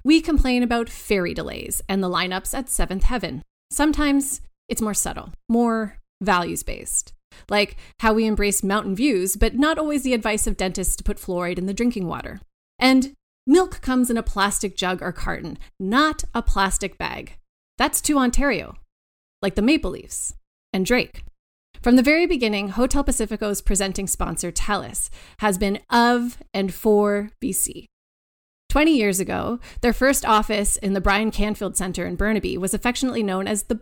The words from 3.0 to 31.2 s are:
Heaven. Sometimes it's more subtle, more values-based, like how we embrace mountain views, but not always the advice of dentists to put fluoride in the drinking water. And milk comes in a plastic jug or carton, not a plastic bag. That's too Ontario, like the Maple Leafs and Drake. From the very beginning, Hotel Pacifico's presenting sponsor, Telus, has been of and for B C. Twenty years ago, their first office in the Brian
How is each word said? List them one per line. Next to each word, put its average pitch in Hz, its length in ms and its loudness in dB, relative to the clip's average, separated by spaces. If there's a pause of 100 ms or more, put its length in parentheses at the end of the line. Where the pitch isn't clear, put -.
Heaven. 196 400 2 (280)
Sometimes 294 680 2 (260)
it's 226 140 -4
more 214 120 -2
subtle, - 380 -6 (160)
more 226 500 0 (240)
values-based, - 920 -2 (360)
like 208 280 0 (220)
how 220 140 4
we 220 120 2
embrace 208 360 0
mountain 196 340 -2
views, 196 420 0
but 226 180 2
not 311 240 2
always 294 240 -2
the 254 100 2
advice 220 340 0
of - 100 -2
dentists 185 400 -2
to 180 60 -10
put 208 140 -2
fluoride 180 400 -4
in 180 80 -4
the 196 80 -4
drinking 226 340 0
water. 160 340 -10 (360)
And 262 360 4 (340)
milk 339 340 4
comes 254 280 0
in 233 80 0
a 226 60 -4
plastic 202 520 -2
jug 180 260 -4
or 175 120 -8
carton, - 440 -6 (220)
not 277 540 0
a 233 80 -2
plastic 196 560 0
bag. - 400 -10 (400)
That's 277 240 0
too 294 160 2
Ontario, 247 580 2 (640)
like 196 140 -2
the 208 60 0
Maple 247 300 2
Leafs - 420 -10 (400)
and 190 120 0
Drake. - 380 0 (580)
From 240 160 6
the 262 40 6
very 302 240 4
beginning, 214 440 0
Hotel 262 340 2
Pacifico's 214 580 -2
presenting 196 460 0
sponsor, 170 440 -4
Telus, - 580 -2 (300)
has 208 180 2
been 202 220 0 (100)
of 240 480 4 (160)
and 196 200 -2
for 208 560 2 (100)
B - 120 -4
C. - 340 -4 (840)
Twenty 311 300 4
years 202 220 2
ago, 196 400 -4 (220)
their 240 120 4
first 269 320 2
office 214 520 2
in 196 160 -2
the 196 60 0
Brian 208 320 2